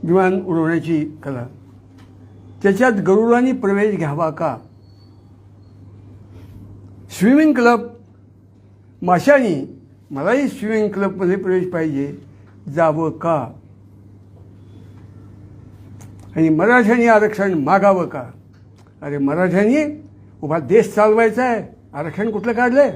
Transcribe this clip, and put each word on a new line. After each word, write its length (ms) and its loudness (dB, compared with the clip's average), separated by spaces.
विमान 380 0
उडवण्याची 800 -4
कला, 220 -10
त्याच्यात 280 4
गरुडांनी 600 2
प्रवेश 440 0
घ्यावा 340 -2
का? 280 -6
स्विमिंग 340 4
क्लब 340 2
माशानी, 800 2
मलाही 360 -2
स्विमिंग 420 -2
क्लबमध्ये 460 -2
प्रवेश 360 -2
पाहिजे, 460 -4
जावं 360 0
का? 400 -4
आणि 140 2
मराठ्यांनी 580 4
आरक्षण 460 2
मागावं 540 2
का? 160 -12
अरे, 160 -8
मराठ्यांनी 680 0
उभा 180 -4
देश 340 2
चालवायचा 500 2
आहे, 200 -2
आरक्षण 380 -6
कुठलं 220 -4
काढलंय? 420 2